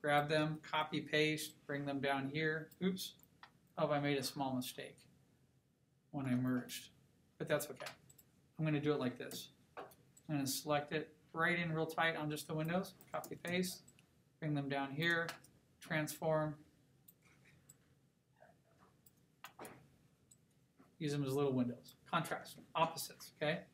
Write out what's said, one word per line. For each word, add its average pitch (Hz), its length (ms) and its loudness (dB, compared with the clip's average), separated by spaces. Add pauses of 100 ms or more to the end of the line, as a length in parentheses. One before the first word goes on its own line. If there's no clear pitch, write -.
Grab 147 280 4
them, 156 300 2 (100)
copy, 156 320 0
paste, 156 520 2 (140)
bring 143 180 -4
them 143 140 -2
down 135 280 2
here. 156 420 0 (140)
Oops. 190 300 -2 (640)
Oh, 156 120 2
I 143 100 4
made 143 180 2
a 131 60 0
small 135 320 -2
mistake - 420 -6 (1120)
when 135 140 -4
I 123 100 2
merged, 127 540 0 (480)
but 151 100 -4
that's 151 220 2
okay. - 180 -10 (720)
I'm 156 80 0
gonna 151 140 2
do 147 140 2
it 135 60 2
like 123 180 0
this. - 320 -8 (280)
I'm - 580 -8
gonna 135 120 0
select 147 440 0
it 151 180 -2 (240)
right 170 240 2
in 170 140 0
real 160 140 2
tight 165 300 2
on 151 140 -2
just 151 180 -4
the 165 60 -4
windows, 170 400 0 (180)
copy, - 320 -6
paste, 180 380 -2 (580)
bring 156 140 0
them 139 160 0
down 135 220 0
here, 165 360 2 (520)
transform, 156 760 0 (4000)
use 151 120 0
them 147 120 2
as 131 100 0
little 139 200 4
windows. 120 420 0 (140)
Contrast, - 480 -2 (180)
opposites, - 560 0 (100)
okay? 160 200 0 (120)